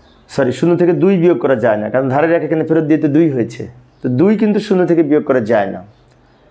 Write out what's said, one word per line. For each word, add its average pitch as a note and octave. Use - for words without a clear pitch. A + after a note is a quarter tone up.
সরি, B2+
শূন্য E3+
থেকে F3
দুই G3
বিয়োগ E3+
করা C3+
যায় G#2+
না, G#2+
কারণ C3
ধারের D3+
এক D3
এখানে D#3
ফেরত D#3+
দিয়ে D#3
তো D3
দুই E3
হয়েছে, A#2
তো -
দুই F#3+
কিন্তু G#3+
শূন্য F#3
থেকে E3
বিয়োগ D3
করা B2+
যায় G2+
না। F2+